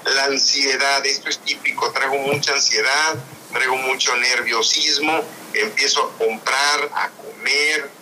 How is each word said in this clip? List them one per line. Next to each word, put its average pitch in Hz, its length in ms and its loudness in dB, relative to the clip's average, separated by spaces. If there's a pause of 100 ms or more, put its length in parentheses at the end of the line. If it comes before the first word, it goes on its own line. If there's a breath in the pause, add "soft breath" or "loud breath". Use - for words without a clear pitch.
La 135 200 2
ansiedad, 139 800 2
esto - 240 -2
es - 80 -2
típico, - 520 -2
traigo 135 280 0
mucha 139 340 0
ansiedad, 143 640 2 (360)
traigo 127 240 0
mucho 131 400 0
nerviosismo, 123 1080 2 (300)
empiezo - 500 0
a - 140 -8
comprar, 131 760 0
a - 140 -2
comer. 147 800 -2 (120)